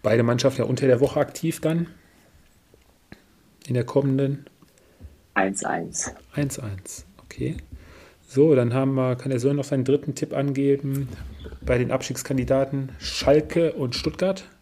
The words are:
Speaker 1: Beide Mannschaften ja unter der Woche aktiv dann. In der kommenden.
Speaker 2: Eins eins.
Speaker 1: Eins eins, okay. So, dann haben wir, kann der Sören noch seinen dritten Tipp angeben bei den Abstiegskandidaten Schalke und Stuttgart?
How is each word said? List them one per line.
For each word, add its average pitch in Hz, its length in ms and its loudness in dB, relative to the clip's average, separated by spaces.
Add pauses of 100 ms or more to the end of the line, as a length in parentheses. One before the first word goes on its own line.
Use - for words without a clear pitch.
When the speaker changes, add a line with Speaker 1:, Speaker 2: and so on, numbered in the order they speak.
Speaker 1:
Beide 113 180 4
Mannschaften 123 400 2
ja 107 60 0
unter 127 180 0
der 123 140 6
Woche 139 180 2
aktiv - 420 -2
dann. 165 280 0 (1800)
In 123 80 -2
der 123 100 2
kommenden. 139 640 0 (880)
Speaker 2:
Eins 196 300 0
eins. - 480 -6 (200)
Speaker 1:
Eins 143 260 -2
eins, 101 480 -12 (160)
okay. 127 340 -6 (680)
So, 147 320 4
dann 120 200 4
haben 135 200 0
wir, 127 220 2
kann 131 140 -6
der 127 80 0
Sören 135 180 2
noch 139 80 -2
seinen 131 200 0
dritten 139 300 0
Tipp - 180 -6
angeben 139 760 0 (560)
bei 123 140 2
den 120 120 0
Abstiegskandidaten 131 1080 -2
Schalke 151 760 2
und 127 220 -4
Stuttgart? 190 540 -2 (140)